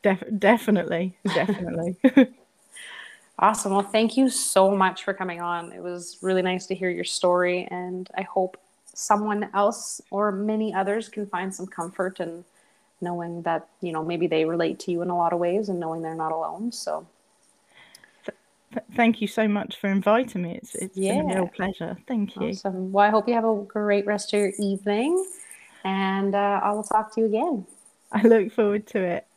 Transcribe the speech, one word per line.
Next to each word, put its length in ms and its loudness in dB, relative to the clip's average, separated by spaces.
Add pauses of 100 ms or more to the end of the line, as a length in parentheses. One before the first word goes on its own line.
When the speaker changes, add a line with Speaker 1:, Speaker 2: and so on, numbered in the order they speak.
Speaker 1:
Def-, 200 2 (160)
definitely. 760 4 (100)
Definitely. 760 -2
<laughs> 300 8 (1040)
Speaker 2:
Awesome. 320 2
Well, 120 4
thank 340 2
you 120 6
so 460 4
much 280 2
for 100 -2
coming 280 -6
on. 300 -4
It 100 -16
was 400 -10
really 200 2
nice 260 -2
to 80 -4
hear 140 -2
your 140 -4
story, 680 0
and 440 -8
I 80 -4
hope 340 -4 (360)
someone 600 0
else 480 0 (100)
or 200 0
many 420 -2
others 360 -2
can 180 -8
find 260 -6
some 140 -10
comfort 520 -6
in 240 -8 (560)
knowing 440 -6
that, 240 -2 (140)
you 100 -6
know, 120 -4
maybe 240 0
they 180 2
relate 340 0
to 120 -6
you 100 -2
in 80 -4
a 80 -2
lot 160 2
of 60 0
ways, 300 0
and 100 -2
knowing 240 -6
they're 120 -6
not 160 -2
alone. 400 -4
So 360 -8 (1160)
Speaker 1:
Th-, 120 -12 (360)
th-, 120 -8 (100)
thank 260 4
you 60 -2
so 200 0
much 300 -2
for 100 -6
inviting 560 2
me. 140 -8
It's, 180 -16
it's 220 -8
been 240 0 (100)
a 40 0
real 100 2
Speaker 2:
Yeah. 100 -8
Speaker 1:
pleasure. 420 -6 (100)
Thank 280 -4
you. 140 -4
Speaker 2:
Awesome. 420 -6
Well, 160 6
I 20 6
hope 180 2
you 60 2
have 120 0
a 100 2 (120)
great 380 0
rest 280 -4
of 60 2
your 200 2
evening, 680 0 (580)
and, 520 0
uh, 280 2
I 100 2
will 100 -4
talk 320 0
to 60 2
you 60 4
again. 380 0 (460)
Speaker 1:
I 100 0
look 300 8
forward 360 0
to 160 -2
it. 220 -2 (120)